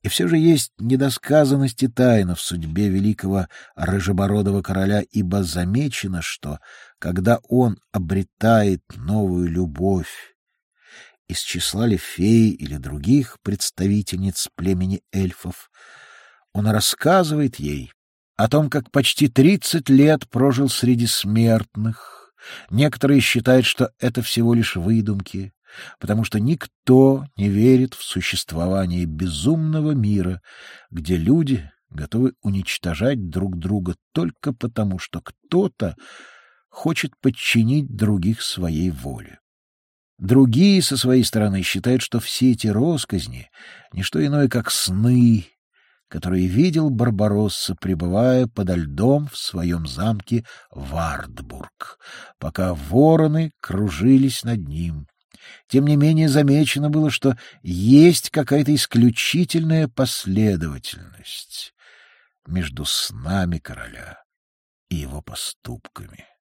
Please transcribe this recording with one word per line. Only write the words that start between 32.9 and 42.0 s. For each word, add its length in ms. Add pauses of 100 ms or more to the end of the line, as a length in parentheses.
друг 280
друга 380 (180)
только 400
потому, 440
что 220
кто-то 760 (720)
хочет 500
подчинить 720
других 480
своей 500
воле. 480 (800)
Другие, 640
со 140
своей 300
стороны, 380
считают, 380